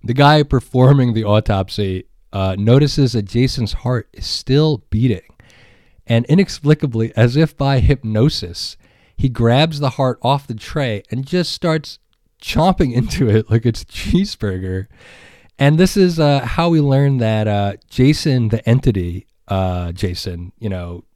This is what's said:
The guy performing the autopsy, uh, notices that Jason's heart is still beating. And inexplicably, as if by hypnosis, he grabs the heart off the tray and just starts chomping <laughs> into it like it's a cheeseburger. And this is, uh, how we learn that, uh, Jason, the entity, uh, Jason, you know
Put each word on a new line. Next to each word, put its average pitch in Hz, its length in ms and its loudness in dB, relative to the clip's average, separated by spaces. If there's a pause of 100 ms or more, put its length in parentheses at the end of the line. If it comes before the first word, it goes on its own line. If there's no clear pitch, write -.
The 120 80 -4
guy 147 300 6
performing 131 680 2
the 110 100 -2
autopsy, 101 800 -2 (280)
uh, 95 260 -2
notices 131 540 2
that 107 100 -2
Jason's 117 480 -2
heart 123 400 -6
is - 140 -12
still 147 640 -2
beating. 110 320 0 (840)
And 117 200 0
inexplicably, 143 880 0
as 123 220 4
if 156 180 0
by 139 240 0
hypnosis, 110 960 -2 (400)
he 135 140 0
grabs 131 500 0
the 139 120 -2
heart 131 300 -4
off 139 260 -2
the 113 80 -10
tray 113 540 -6
and 131 160 -8
just 180 280 -4
starts 160 460 -4 (420)
chomping 165 520 0
<laughs> 120 60 2
into 117 300 -2
it 107 200 2
like 113 160 0
it's 113 180 -2
a - 20 -18
cheeseburger. 95 1000 -4 (720)
And 147 180 4
this 185 180 2
is, 180 240 2
uh, 143 220 2
how 170 280 -2
we 160 120 4
learn 139 380 2
that, 110 280 0
uh, 101 260 -2 (160)
Jason, 127 600 2
the 107 180 -2
entity, 98 600 0 (200)
uh, 90 440 -4
Jason, 90 680 -8
you 113 80 -10
know 87 380 -10 (100)